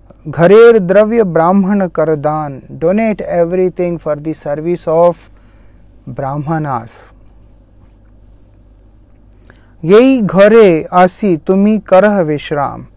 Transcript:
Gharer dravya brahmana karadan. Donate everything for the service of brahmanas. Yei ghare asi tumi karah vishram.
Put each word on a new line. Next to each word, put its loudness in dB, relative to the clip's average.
Gharer 6
dravya 0
brahmana 0
karadan. -6
Donate -2
everything -2
for -6
the -10
service -8
of 0
brahmanas. -8
Yei 4
ghare 4
asi 0
tumi -2
karah 2
vishram. -8